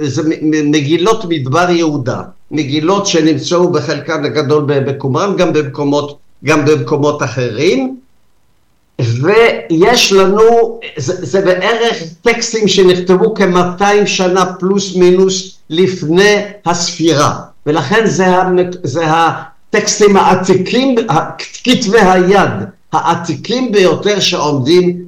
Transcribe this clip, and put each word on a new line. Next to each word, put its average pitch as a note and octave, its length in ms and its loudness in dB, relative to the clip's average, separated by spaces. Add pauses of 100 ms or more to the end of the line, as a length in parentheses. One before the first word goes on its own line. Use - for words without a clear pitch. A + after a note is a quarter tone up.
זה C#3 200 -2
מ-, D#3 280 -2
מ-, D3+ 200 0
מגילות D#3+ 540 0
מדבר E3 460 -2
יהודה, D3 520 -2 (280)
מגילות D#3 560 -2
שנמצאו E3 680 0
בחלקן D3 520 -4
הגדול D3 420 0
ב-, C#3 220 0
בקומראן, C#3+ 480 -2
גם E3+ 160 0
במקומות, C#3+ 680 -2 (260)
גם D3 200 2
במקומות D3 580 0
אחרים, C#3+ 720 -2 (1040)
ויש F3+ 1120 2
לנו, A3 680 2 (160)
זה, F3 300 -6
זה F#3 140 -2
בערך G#3+ 560 0 (260)
טקסטים A3+ 460 0
שנכתבו F#3 680 2
כמאתיים F#3+ 720 0
שנה F3+ 460 0
פלוס F#3+ 440 -2
מינוס F#3 640 2 (120)
לפני F3+ 680 2 (300)
הספירה, D3 720 0 (260)
ולכן D#3+ 400 0
זה F#3 200 0
המק-, F3+ 560 0
זה D3+ 240 -4
הטקסטים E3 1120 0
העתיקים, F#3+ 760 2 (140)
ה-, - 220 -2 (340)
כתבי A3+ 360 2
היד F#3 500 4 (420)
העתיקים F3 800 -4
ביותר G3 480 2
שעומדים D#3+ 880 0